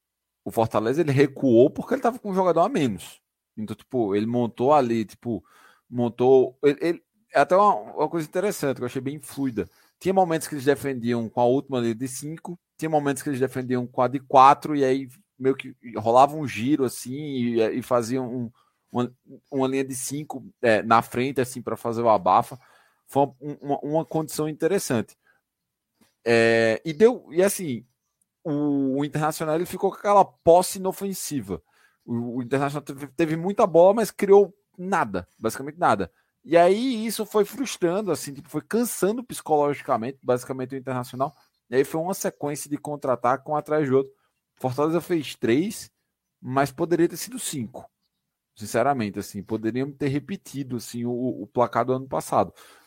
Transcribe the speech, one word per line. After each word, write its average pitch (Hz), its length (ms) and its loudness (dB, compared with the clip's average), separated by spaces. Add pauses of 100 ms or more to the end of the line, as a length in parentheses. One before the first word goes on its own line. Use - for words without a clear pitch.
(440)
o 202 80 -10
Fortaleza, 175 500 0
ele 151 100 0
recuou 131 580 4
porque - 240 -8
ele 277 80 -2
tava 240 180 -2
com 202 120 -10
um 185 40 -6
jogador 175 260 2
a 196 80 2
menos. 113 520 -4 (360)
Então, 107 180 -10
tipo, 107 400 -2
ele 107 100 0
montou 120 480 0
ali, 117 320 2
tipo, 107 380 -8 (460)
montou, 123 720 4
ele, 143 200 2
ele, 165 220 -4 (300)
é 139 60 2
até 143 160 2
uma, 202 180 6
uma 117 360 -4
coisa 160 180 -6
interessante, 180 500 -2
que 127 60 -8
eu 123 40 -4
achei 131 140 -8
bem 143 180 -8
fluida. 110 480 -6 (320)
Tinha 190 140 0
momentos 170 340 2
que 151 80 -10
eles 127 100 -8
defendiam 120 640 0
com 123 120 -2
a 123 40 6
última 135 340 0
linha 117 160 0
de 131 120 -6
cinco, 160 520 -12 (180)
tinha 160 120 -6
momentos 143 340 0
que 151 60 -6
eles 131 100 -4
defendiam 127 480 -2
com 131 140 -4
a 123 60 4
de 135 120 -6
quatro, 143 560 6
e 139 80 0
aí 131 260 0 (280)
meio 131 180 0
que 131 200 -14 (220)
rolava 123 380 6
um 151 120 -6
giro, 127 380 -2
assim, 120 280 -6
e, 127 480 -2 (160)
e 123 40 -4
faziam 123 440 -2
um, 120 260 -8 (400)
uma, 123 220 -2 (380)
uma 131 160 0
linha 135 160 -2
de 131 120 -8
cinco, 135 500 -10 (160)
é, 110 220 4
na 113 180 4
frente, 127 400 -2
assim, 123 200 -6
pra 104 160 -6
fazer 117 240 -4
o 117 80 4
abafa. 104 500 2 (480)
Foi 139 160 0 (160)
uma, 147 220 -12
uma, 143 180 -4
uma 151 260 -2
condição 156 440 -6
interessante. 156 680 -2 (1080)
É, 113 600 4
e 160 80 -6
deu, 214 400 4
e 165 120 0
assim, 156 420 -2 (580)
o, 143 560 -2
o 147 60 -2
Internacional, 151 500 -4
ele 175 100 -4
ficou 185 260 -4
com - 60 -12
aquela 202 260 4
posse 180 540 4
inofensiva. 170 840 -6 (440)
O, 117 320 -4
o 131 60 -2
Internacional 139 400 -4
teve, 143 240 -14
teve 160 280 0
muita 202 300 0
bola, 175 280 8
mas 220 180 -2
criou 202 420 6 (240)
nada, 156 500 -2 (120)
basicamente 135 400 -6
nada. 110 320 2 (340)
E 143 100 2
aí 214 520 4
isso 208 180 -6
foi 214 180 2
frustrando, 202 680 -4
assim, 143 200 -6
tipo, - 160 -16
foi 151 140 -6
cansando 226 640 -2
psicologicamente, 139 1000 -2
basicamente, 127 540 -4
o - 20 -8
Internacional. 127 580 -6 (320)
E 120 100 -4
aí 135 60 6
foi 160 160 -6
uma 180 140 -4
sequência 147 560 -6
de 147 80 -4
contra-ataque, 131 720 -2
um 151 60 -2
atrás 151 340 -2
do 131 80 4
outro. 135 160 -2 (420)
Fortaleza 147 460 -2
fez 160 340 -4
três, 143 560 -2 (480)
mas 135 320 -2
poderia 170 380 0
ter 170 80 -12
sido 254 220 -12
cinco. - 500 -10 (640)
Sinceramente, 113 640 -2
assim, 101 240 -8
poderiam 113 500 -4
ter 139 180 -6
repetido, 131 680 -8
assim, 120 260 -10
o, 123 380 -4
o 101 60 -12
placar 120 360 0
do 131 100 -2
ano 131 140 -6
passado. 131 460 -2 (340)